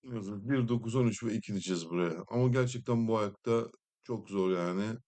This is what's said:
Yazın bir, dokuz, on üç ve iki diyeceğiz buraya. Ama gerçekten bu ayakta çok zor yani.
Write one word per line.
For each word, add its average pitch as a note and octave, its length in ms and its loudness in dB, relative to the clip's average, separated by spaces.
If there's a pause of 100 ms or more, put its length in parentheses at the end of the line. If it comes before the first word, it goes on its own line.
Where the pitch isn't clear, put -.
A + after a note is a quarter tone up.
Yazın G#2 460 -6
bir, C3 200 2
dokuz, A#2 260 0
on B2+ 120 6
üç A2 180 0
ve A2+ 100 -2
iki - 180 -4
diyeceğiz F2 380 -2
buraya. E2+ 380 -2
Ama B2+ 200 2
gerçekten B2 600 0
bu A2+ 100 2
ayakta A2+ 520 0 (320)
çok A2+ 260 -8
zor F#2+ 220 2
yani. F#2 580 0